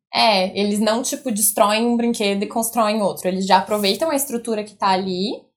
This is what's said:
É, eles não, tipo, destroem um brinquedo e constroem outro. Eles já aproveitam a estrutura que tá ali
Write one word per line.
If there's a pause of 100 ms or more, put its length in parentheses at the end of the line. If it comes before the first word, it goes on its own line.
(180)
É,
eles
não,
tipo,
destroem
um
brinquedo
e
constroem
outro.
Eles
já
aproveitam
a
estrutura
que
tá
ali (260)